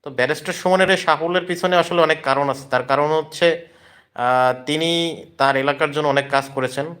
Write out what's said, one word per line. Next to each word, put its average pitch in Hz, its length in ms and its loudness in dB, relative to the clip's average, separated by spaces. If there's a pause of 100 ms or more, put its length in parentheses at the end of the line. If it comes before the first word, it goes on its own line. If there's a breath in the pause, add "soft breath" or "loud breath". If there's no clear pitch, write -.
তো 143 80 -14
ব্যারিস্টার 131 420 -2
সুমনের 185 380 2
এই 185 60 4
সাফল্যের 170 500 0
পিছনে 180 300 0
আসলে 170 260 2
অনেক 156 200 2
কারণ 139 280 0
আছে। 135 200 -8
তার 123 120 2
কারণ 143 300 0
হচ্ছে, 160 560 -2 (460 soft breath)
আহ, 127 500 2
তিনি 165 600 -2 (140)
তার 135 180 4
এলাকার 143 340 0
জন্য 147 180 -2
অনেক 139 220 0
কাজ 135 240 0
করেছেন। 139 460 -4